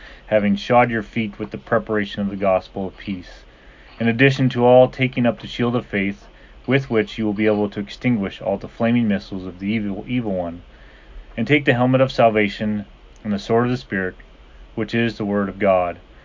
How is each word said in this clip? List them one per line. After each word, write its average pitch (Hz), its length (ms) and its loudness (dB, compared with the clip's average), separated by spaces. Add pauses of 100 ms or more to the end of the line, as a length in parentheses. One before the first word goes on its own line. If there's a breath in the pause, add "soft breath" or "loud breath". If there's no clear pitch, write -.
(260 loud breath)
having 101 300 2
shod 123 340 2
your 113 140 -4
feet 107 340 -6
with 107 140 -10
the 101 60 -12
preparation 104 600 -2
of 101 80 -2
the 98 80 -6
gospel 95 520 -2
of - 100 -14
peace. - 460 -12 (540 loud breath)
In 117 100 0
addition 131 420 4
to 123 160 2
all, 127 220 8
taking 131 360 -2
up 113 160 0
the - 60 -14
shield 120 300 -4
of 110 100 -4
faith, 101 400 -4 (400 soft breath)
with 135 240 0
which 107 260 0
you 113 80 -4
will 104 80 0
be 107 140 0
able 104 240 2
to 104 100 -8
extinguish 101 600 -4
all 98 160 -2
the - 100 -12
flaming 117 400 0
missiles 95 380 -4
of 90 120 -12
the 98 100 -6
evil, 104 380 -4
evil 117 280 -4
one. 85 280 -6 (720 loud breath)
And 117 120 -4
take 143 180 2
the 135 100 2
helmet 127 280 4
of 131 100 0
salvation 107 720 2 (400)
and 107 80 -4
the 98 60 -2
sword 117 280 2
of 123 40 -2
the 127 80 -2
Spirit, 95 380 -6 (580 soft breath)
which 113 200 -4
is 117 240 0
the 110 60 -4
word 101 240 0
of 95 100 -12
God. 90 400 2 (260 soft breath)